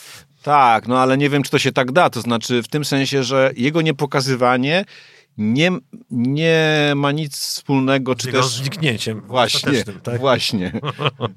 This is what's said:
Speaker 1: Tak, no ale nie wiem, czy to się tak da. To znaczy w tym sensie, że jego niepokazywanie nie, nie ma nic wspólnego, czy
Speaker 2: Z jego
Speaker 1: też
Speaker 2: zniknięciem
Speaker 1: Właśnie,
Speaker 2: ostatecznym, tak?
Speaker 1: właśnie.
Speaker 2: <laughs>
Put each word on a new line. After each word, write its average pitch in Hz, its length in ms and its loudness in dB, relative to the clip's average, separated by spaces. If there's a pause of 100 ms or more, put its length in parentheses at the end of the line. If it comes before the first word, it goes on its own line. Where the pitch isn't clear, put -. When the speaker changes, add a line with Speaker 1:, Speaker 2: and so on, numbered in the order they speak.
(420)
Speaker 1:
Tak, 123 460 4
no 127 100 2
ale 131 200 2
nie 143 120 2
wiem, 143 120 0
czy - 80 -6
to 151 80 2
się 135 140 0
tak 127 200 0
da. 165 180 4
To 120 100 -6
znaczy 117 420 -2
w 113 60 -12
tym 151 160 -4
sensie, 135 380 -2
że 131 340 0
jego 151 260 0
niepokazywanie 135 1000 0 (540)
nie, 123 320 2 (400)
nie 151 880 2
ma 143 160 0
nic 147 240 -6
wspólnego, 131 800 0
czy 120 80 -6
Speaker 2:
Z 117 40 -6
jego 131 160 0
Speaker 1:
też 131 80 2
Speaker 2:
zniknięciem 120 680 -4
Speaker 1:
Właśnie, 113 360 0 (140)
Speaker 2:
ostatecznym, 101 300 -2
tak? 120 200 -6
Speaker 1:
właśnie. 117 520 0
Speaker 2:
<laughs> 107 80 -6 (560)